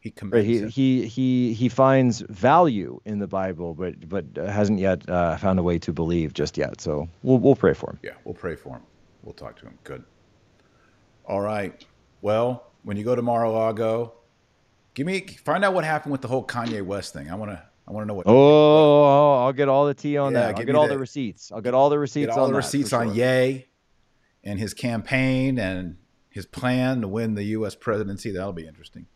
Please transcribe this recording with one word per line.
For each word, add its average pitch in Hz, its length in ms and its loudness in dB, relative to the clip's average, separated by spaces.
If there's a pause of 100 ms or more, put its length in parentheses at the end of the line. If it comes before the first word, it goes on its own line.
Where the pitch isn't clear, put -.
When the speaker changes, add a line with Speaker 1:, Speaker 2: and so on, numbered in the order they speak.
Speaker 1:
He 110 80 -12
Speaker 2:
Right, - 60 -20
Speaker 1:
commends 107 300 0
Speaker 2:
he, 117 140 2
Speaker 1:
him. 107 80 -6
Speaker 2:
he, 127 400 0
he, 127 460 0
he 113 140 0
finds 131 520 4
value 107 840 0
in 104 140 -8
the 101 80 -6
Bible, 87 480 -6
but, 85 340 -10
but 90 160 -6 (120)
hasn't 101 420 0
yet, 92 320 0
uh, 87 260 0
found 95 220 0
a 87 60 0
way 87 160 0
to 87 120 -8
believe 82 400 -2
just 73 240 -4
yet. 71 240 -6
So 76 280 -6 (160)
we'll, 131 140 4
we'll 127 180 4
pray 80 180 2
for - 160 -12
him. - 140 -16
Speaker 1:
Yeah, - 80 -14 (120)
we'll - 100 -12
pray 85 200 -10
for 65 220 -16
him. - 60 -20 (420)
We'll - 100 -18
talk - 240 -18
to - 80 -20
him. - 160 -20
Good. 64 220 -16 (1200)
All 101 160 -4
right. 104 440 -6 (380)
Well, 117 420 -2 (200)
when 104 120 -8
you 104 80 -8
go 123 100 0
to 120 80 -4
Mar-a-Lago, 113 920 -2 (800)
give 143 120 -6
me, 190 140 -4 (240)
find 156 200 -2
out 190 100 2
what 170 100 0
happened 151 280 -4
with 135 80 -6
the 123 80 -10
whole 123 180 -4
Kanye 117 380 -6
West 95 280 -8
thing. 71 180 -14
I 85 40 -10
wanna, 101 280 -12 (260)
I - 40 -16
wanna 107 140 -8
know 107 80 -6
what 90 140 -4
Speaker 2:
Oh, 147 1160 8
I'll 135 80 0
get 135 160 0
all 135 180 4
the 143 80 -2
tea 143 220 -4
on 139 160 0
Speaker 1:
Yeah, 120 80 0
Speaker 2:
that. 120 80 2
I'll 104 60 -4
Speaker 1:
give 113 120 -8
Speaker 2:
get 127 80 -2
Speaker 1:
me 147 40 4
Speaker 2:
all 151 100 4
Speaker 1:
the 143 60 -2
Speaker 2:
the 135 60 -6
receipts. 123 520 -10
I'll 113 80 -10
get 120 140 -4
all 139 160 4
the 147 80 0
receipts 143 300 -2
Speaker 1:
Get - 100 -2
all 131 60 4
Speaker 2:
on 135 60 2
Speaker 1:
the - 20 0
Speaker 2:
that, 135 120 -2
Speaker 1:
receipts 139 260 -4
Speaker 2:
for 131 60 0
Speaker 1:
on 117 120 0
Speaker 2:
sure. 101 60 -6
Speaker 1:
Ye 131 520 0 (760)
and 101 160 -8
his 104 140 -6
campaign 131 840 -2
and 92 380 -6 (340)
his 98 160 -14
plan 127 540 -2
to 107 80 -4
win 110 260 -4
the 101 100 -6
U 107 220 -4
S 95 80 -8
presidency. 104 560 -6
That'll 95 220 -8
be 82 140 -12
interesting. - 500 -20